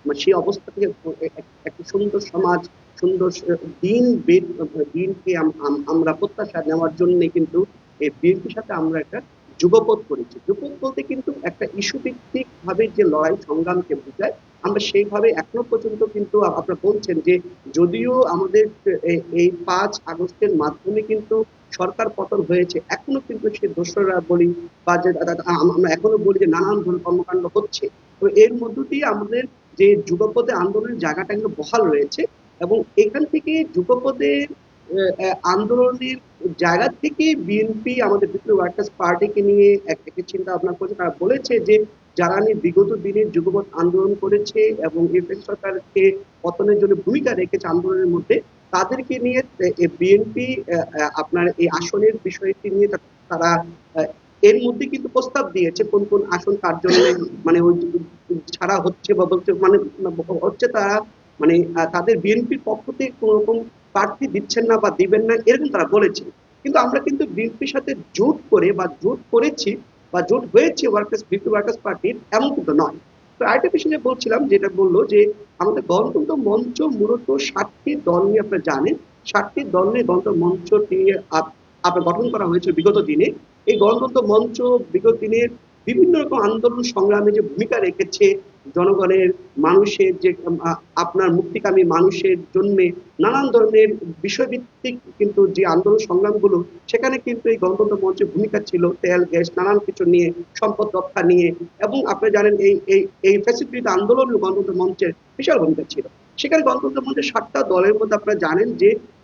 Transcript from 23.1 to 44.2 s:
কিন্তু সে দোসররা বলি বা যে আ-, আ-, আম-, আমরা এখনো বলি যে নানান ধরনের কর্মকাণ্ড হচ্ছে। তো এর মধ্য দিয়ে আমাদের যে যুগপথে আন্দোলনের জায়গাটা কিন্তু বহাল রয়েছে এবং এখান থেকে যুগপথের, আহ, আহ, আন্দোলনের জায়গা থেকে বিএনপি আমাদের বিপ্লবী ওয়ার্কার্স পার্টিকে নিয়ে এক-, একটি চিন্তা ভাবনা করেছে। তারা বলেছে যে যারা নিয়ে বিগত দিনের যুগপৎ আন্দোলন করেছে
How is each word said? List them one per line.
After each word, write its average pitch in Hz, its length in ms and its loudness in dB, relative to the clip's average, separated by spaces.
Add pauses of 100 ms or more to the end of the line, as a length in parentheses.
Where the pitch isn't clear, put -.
কিন্তু 214 280 -6
সে 202 200 -4
দোসররা 180 600 -2
বলি 175 260 2 (300)
বা 175 120 2
যে 175 120 0
আ-, 170 200 -2
আ-, 170 320 -2
আম-, 175 120 4
আমরা 170 180 2
এখনো 208 280 2
বলি 196 200 2
যে 190 80 4
নানান 185 360 0
ধরনের 175 180 -2
কর্মকাণ্ড 180 540 -2
হচ্ছে। - 340 -4 (320)
তো 196 80 2
এর 214 260 6
মধ্য 233 360 -6
দিয়ে 285 140 -4
আমাদের 214 400 -2 (340)
যে 196 180 8 (100)
যুগপথে 214 460 0
আন্দোলনের 208 460 -2
জায়গাটা 175 360 -4
কিন্তু 214 220 -4
বহাল 214 300 0
রয়েছে 143 360 0 (380)
এবং 202 220 0 (140)
এখান 220 280 4
থেকে 311 400 -2 (100)
যুগপথের, 254 720 0
আহ, - 760 -6
আহ, 190 200 -2
আন্দোলনের 247 720 0 (420)
জায়গা 175 300 0
থেকে 311 460 -2
বিএনপি 220 640 -4
আমাদের 196 280 2
বিপ্লবী 196 300 -2
ওয়ার্কার্স 180 380 -4
পার্টিকে 196 460 0
নিয়ে 202 440 6
এক-, 160 200 -4
একটি - 160 -10
চিন্তা 185 300 -8
ভাবনা 175 200 -4
করেছে। 190 220 -8
তারা 175 260 -4
বলেছে 240 400 0
যে 214 240 4 (320)
যারা 175 240 2
নিয়ে 214 140 2
বিগত 190 380 2
দিনের 202 380 -2
যুগপৎ 180 420 0
আন্দোলন 185 420 0
করেছে 208 460 -2